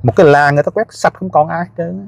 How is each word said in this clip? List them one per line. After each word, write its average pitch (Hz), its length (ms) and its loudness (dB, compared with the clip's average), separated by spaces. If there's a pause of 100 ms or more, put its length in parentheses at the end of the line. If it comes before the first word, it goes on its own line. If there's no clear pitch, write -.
Một 123 120 0
cái 185 100 4
làng 143 300 4
người 143 80 0
ta 190 80 -4
quét 220 180 -4
sạch - 240 -4
không 190 160 -10
còn 151 180 0
ai 165 120 -8
hết 175 180 -10
trơn 175 220 -10
á. 202 80 -18